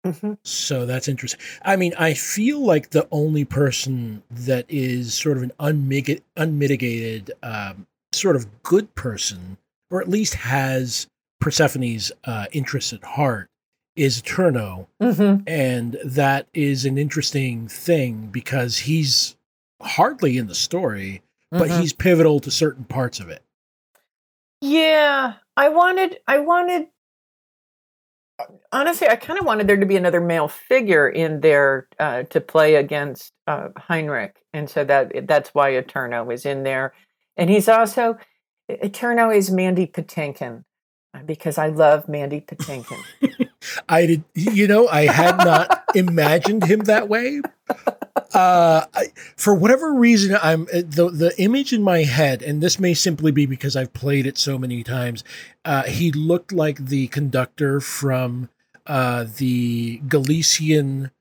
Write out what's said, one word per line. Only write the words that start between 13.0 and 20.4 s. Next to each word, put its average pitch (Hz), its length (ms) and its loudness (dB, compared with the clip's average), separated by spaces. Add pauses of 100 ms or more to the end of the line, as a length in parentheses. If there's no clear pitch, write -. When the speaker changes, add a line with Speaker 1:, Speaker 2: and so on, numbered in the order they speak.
Speaker 2:
heart, 127 460 -4 (480)
is 135 220 0
Eterno. 113 680 -2 (140)
Speaker 1:
Mm-hmm. 202 460 2
Speaker 2:
And 127 580 -2
that 139 480 0
is 143 320 -2
an 135 140 -2
interesting 131 680 -4
thing 123 640 -2
because 123 500 -4
he's 147 540 -2 (460)
hardly 180 560 0
in 120 100 -2